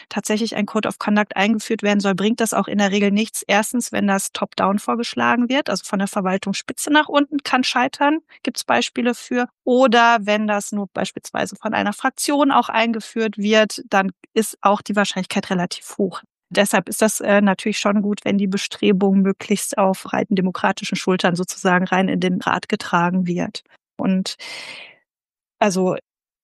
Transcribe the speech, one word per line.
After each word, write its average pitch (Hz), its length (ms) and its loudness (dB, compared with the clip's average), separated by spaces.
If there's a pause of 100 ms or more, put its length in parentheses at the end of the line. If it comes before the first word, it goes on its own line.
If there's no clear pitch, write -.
(100)
tatsächlich 214 460 -2
ein 208 100 0
Code 214 240 -2
of - 80 -8
Conduct 208 360 0
eingeführt 214 480 0
werden 202 180 4
soll, 196 140 2
bringt 208 260 0
das 226 120 0
auch 202 160 0
in 208 80 -2
der 202 140 2
Regel 202 220 2
nichts. 214 340 -2
Erstens, 214 460 0
wenn 202 140 0
das 196 260 0
top-down 196 460 -2
vorgeschlagen 240 720 0
wird, 269 220 -2
also 190 160 -4
von 190 140 -2
der 196 80 -2
Verwaltungsspitze 196 840 -4
nach 302 160 4
unten, 285 340 0
kann 254 220 0
scheitern, 285 540 0 (240)
gibt's - 220 -6
Beispiele 240 500 0
für. 247 340 -4 (160)
Oder 240 560 6
wenn 208 260 0
das 208 240 -2
nur 202 220 -6
beispielsweise - 640 -6
von 220 160 -6
einer 208 220 0
Fraktion 277 580 0
auch - 160 2
eingeführt 220 720 -2
wird, 214 500 2
dann 190 240 2 (220)
ist - 260 -2
auch 202 220 2
die 202 140 -4
Wahrscheinlichkeit 196 520 -2
relativ - 480 -4
hoch. 196 240 -4 (340)
Deshalb 202 360 2
ist - 100 -4
das, 214 200 2
äh, 208 200 4
natürlich 202 380 0
schon 202 240 2
gut, 208 240 -2
wenn 202 100 2
die 202 100 2
Bestrebung 196 760 2
möglichst - 560 -2
auf 190 240 2
breiten - 320 -2
demokratischen 190 600 -2
Schultern 185 380 2
sozusagen 180 520 0
rein 185 220 2
in 180 120 0
den 180 220 0
Rat - 260 -2
getragen 180 580 0
wird. 175 360 -4 (340)
Und 190 400 -2 (1200)
also 185 380 2 (480)